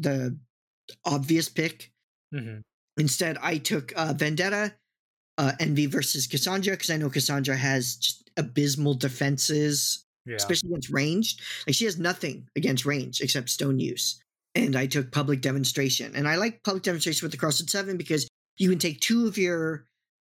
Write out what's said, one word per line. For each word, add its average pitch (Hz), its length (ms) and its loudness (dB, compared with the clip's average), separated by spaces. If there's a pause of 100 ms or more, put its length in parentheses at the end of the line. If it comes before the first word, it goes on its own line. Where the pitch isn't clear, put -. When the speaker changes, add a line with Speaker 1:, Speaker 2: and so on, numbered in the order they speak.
Speaker 1:
the 131 380 -2 (640)
obvious 160 440 2
pick. - 440 -4 (420)
Speaker 2:
Mm-hmm. 113 260 -8 (360)
Speaker 1:
Instead, 156 440 0
I 160 180 0
took, - 360 -2
uh, 160 220 0
Vendetta, 185 580 0 (640)
uh, 135 220 4
Envy 151 260 4
versus 139 400 0
Cassandra, 190 500 0
'cause - 140 -4
I 160 60 2
know 151 120 0
Cassandra 139 480 0
has 135 400 0
just - 400 -4
abysmal 143 580 2
defenses, 143 1120 0 (220)
Speaker 2:
Yeah. 120 100 -8
Speaker 1:
especially 170 340 -2
against 135 200 -4
ranged. 156 500 0 (260)
Like, 139 80 2
she 226 120 2
has 175 120 -2
nothing 165 580 -4
against 131 280 0
range 131 360 -2
except 135 300 0
stone 139 300 0
use. 127 420 -4 (320)
And 135 220 2
I 135 100 2
took 131 260 -2
Public 143 280 2
Demonstration. 131 760 0
And 143 140 0
I 156 80 2
like 220 260 -2
Public 190 200 -2
Demonstration 165 420 0
with 151 80 -4
the 147 60 -10
Crossroads 156 340 0
Seven 196 240 -2
because 156 320 0 (300)
you 190 100 6
can 185 100 4
take 147 220 -2
two 233 260 4
of 208 120 -2
your, 165 480 0 (340)